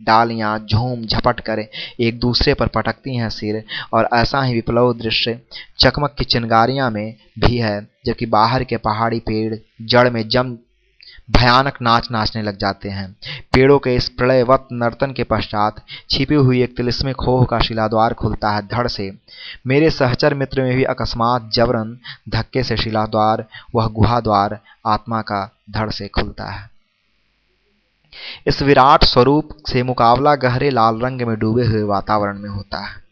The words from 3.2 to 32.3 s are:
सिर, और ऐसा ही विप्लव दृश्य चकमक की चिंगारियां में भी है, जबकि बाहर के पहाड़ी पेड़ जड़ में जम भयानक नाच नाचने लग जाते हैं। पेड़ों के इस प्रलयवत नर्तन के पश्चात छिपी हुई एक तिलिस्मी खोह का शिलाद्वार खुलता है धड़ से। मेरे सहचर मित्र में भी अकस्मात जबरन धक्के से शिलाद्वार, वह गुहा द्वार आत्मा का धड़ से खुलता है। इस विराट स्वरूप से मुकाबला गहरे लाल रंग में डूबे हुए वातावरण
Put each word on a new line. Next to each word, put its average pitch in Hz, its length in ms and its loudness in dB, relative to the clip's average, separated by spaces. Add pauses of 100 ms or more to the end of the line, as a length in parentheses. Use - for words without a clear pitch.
सिर, 107 340 -6 (280)
और 113 200 2
ऐसा 120 300 0
ही 127 120 0
विप्लव 117 400 2
दृश्य 117 460 -4 (380)
चकमक 139 400 0
की 127 60 -4
चिंगारियां 117 680 2
में 110 240 -6 (240)
भी 117 200 2
है, 107 300 -2 (180)
जबकि 117 200 -4
बाहर 113 380 2
के 120 120 -2
पहाड़ी 113 440 -2
पेड़ 110 360 -4 (260)
जड़ 120 280 4
में 113 180 -4
जम 123 280 -2 (720)
भयानक 123 520 4
नाच 117 280 2
नाचने 110 320 -2
लग 101 160 -6
जाते 101 300 -4
हैं। 98 280 -8 (360)
पेड़ों 135 260 6
के 127 180 0
इस 123 120 -2
प्रलयवत 127 640 2
नर्तन 120 400 -4
के 123 120 -4
पश्चात 107 600 -2 (260)
छिपी 147 240 0
हुई 127 280 4
एक 123 140 -4
तिलिस्मी 123 360 -4
खोह 127 320 2
का 117 160 0
शिलाद्वार 110 540 0
खुलता 107 360 -2
है 104 160 -4
धड़ 117 220 -4
से। 98 280 -8 (500)
मेरे 147 240 4
सहचर 143 440 2
मित्र 135 280 -2
में 127 140 0
भी 131 80 2
अकस्मात 117 680 -2
जबरन 117 460 0 (300)
धक्के 113 340 -4
से 117 140 -2
शिलाद्वार, 110 680 0 (300)
वह 113 120 2
गुहा 107 340 2
द्वार 104 400 0 (260)
आत्मा 110 360 -2
का 104 340 -8 (140)
धड़ 107 200 -4
से 101 180 -10
खुलता 101 360 -4
है। 101 260 -12 (1800)
इस 151 160 0
विराट 139 420 6
स्वरूप 139 440 4 (200)
से 123 140 0
मुकाबला 127 520 2
गहरे 127 360 0
लाल 113 300 2
रंग 127 220 -4
में 117 160 -2
डूबे 113 280 0
हुए 110 160 0
वातावरण 101 560 -2